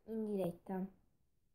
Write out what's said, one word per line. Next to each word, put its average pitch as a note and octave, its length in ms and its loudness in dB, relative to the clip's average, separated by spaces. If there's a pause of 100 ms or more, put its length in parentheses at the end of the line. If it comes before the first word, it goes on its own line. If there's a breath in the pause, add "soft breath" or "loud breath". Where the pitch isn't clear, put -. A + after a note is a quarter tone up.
in A3 200 -2
diretta. F#3+ 600 0 (680)